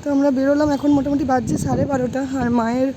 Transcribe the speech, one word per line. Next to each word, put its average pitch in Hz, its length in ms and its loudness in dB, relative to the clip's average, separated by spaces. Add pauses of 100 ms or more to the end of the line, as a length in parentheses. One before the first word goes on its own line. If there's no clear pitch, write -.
তো 294 60 -2
আমরা 285 200 4
বেরোলাম, 285 400 2
এখন 285 220 2
মোটামুটি 285 320 0
বাজছে 254 340 0
সাড়ে 269 260 -2
বারোটা, 269 420 -2 (140)
আর 240 100 -2
মায়ের 240 460 0